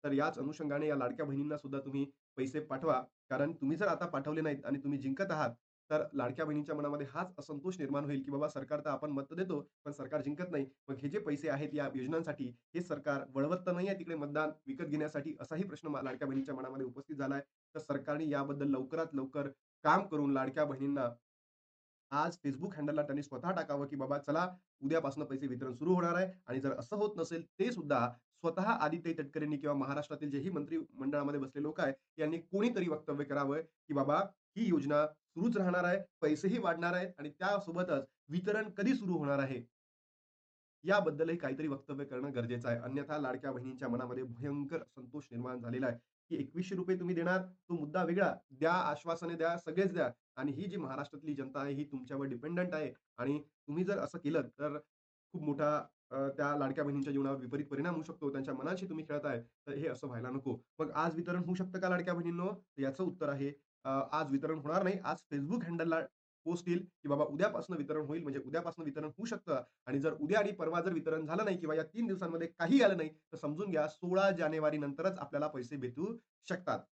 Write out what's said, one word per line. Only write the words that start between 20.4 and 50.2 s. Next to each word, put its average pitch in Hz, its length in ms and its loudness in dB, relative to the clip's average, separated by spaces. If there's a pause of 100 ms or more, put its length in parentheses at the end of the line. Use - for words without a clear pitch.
बहिणींना 135 500 0 (960)
आज 156 340 0
Facebook 143 320 -2
हँडलला 151 260 0
त्यांनी 143 200 -2
स्वतः 135 280 -4
टाकावं 147 360 -2
की 143 100 -6
बाबा, 139 220 0
चला, 170 380 0 (260)
उद्यापासून 143 420 0
पैसे 139 220 -4
वितरण 127 260 -4
सुरू 156 220 2
होणार 170 200 4
आहे. 185 180 2 (140)
आणि 123 140 -2
जर 135 180 0
असं - 180 -6
होत 208 200 2
नसेल, 165 280 -4 (140)
ते 240 140 4
सुद्धा 143 400 2
स्वतः - 500 -4
आदित्य 165 500 2
तटकरेंनी 151 440 -2
किंवा 147 200 0
महाराष्ट्रातील 143 540 -2
जेही 143 200 -2
मंत्रिमंडळामध्ये 143 880 -2
बसले 135 220 -4
लोक 151 180 -2
आहेत, 139 140 2 (240)
यांनी 156 200 0
कोणीतरी 196 500 2
वक्तव्य 151 360 -2
करावं 143 360 0
की - 340 -8
बाबा, 143 220 4 (400)
ही 226 120 0
योजना 147 380 6
सुरूच 175 500 0
राहणार 180 280 4
आहे, 180 180 4 (180)
पैसेही 175 380 4
वाढणार 170 340 2
आहेत 180 160 0 (100)
आणि 147 120 -8
त्यासोबतच 175 760 0 (240)
वितरण 208 420 0
कधी 226 240 4
सुरू 202 180 0
होणार 143 260 2
आहे, 131 240 -2 (1200)
याबद्दलही 165 520 4
काहीतरी 147 320 -2
वक्तव्य 139 360 -4
करणं 135 300 -4
गरजेचं 120 340 -2
आहे. 117 100 2
अन्यथा 143 400 -4
लाडक्या 135 340 -2
बहिणींच्या 127 360 -6
मनामध्ये 123 360 -2
भयंकर 143 520 -4
असंतोष 135 540 -10
निर्माण 127 300 -4
झालेला 123 260 -2
आहे 117 120 -2 (320)
की 151 120 0
एकवीसशे 175 320 -4
रुपये 180 260 0
तुम्ही 175 140 0
देणार, 180 280 2
तो - 320 -8
मुद्दा 156 300 0
वेगळा, 175 300 4 (160)
द्या, 147 220 4
आश्वासने 165 640 0
द्या, 165 240 2
सगळेच 180 340 2
द्या. 147 200 2 (240)